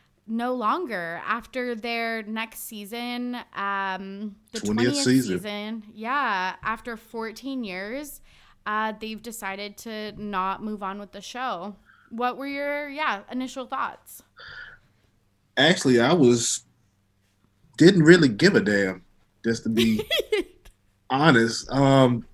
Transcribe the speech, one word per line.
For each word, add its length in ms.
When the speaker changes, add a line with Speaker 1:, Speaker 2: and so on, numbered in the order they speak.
Speaker 1:
no 260
longer 720
after 480
their 480
next 380
season, 760
um, 800
the 80
Speaker 2:
Twentieth 320
Speaker 1:
twentieth 40
Speaker 2:
season. 420
Speaker 1:
season. 440
Yeah, 680
after 340
fourteen 680
years, 560
uh, 340
they've 200
decided 580
to 340
not 500
move 220
on 160
with 100
the 100
show. 540
What 260
were 100
your, 420
yeah, 340
initial 340
thoughts? 560
Speaker 2:
Actually, 440
I 120
was, 520
didn't 280
really 240
give 260
a 60
damn, 420
just 200
to 40
be 400
Speaker 1:
<laughs> 540
Speaker 2:
honest. 600
Um, 640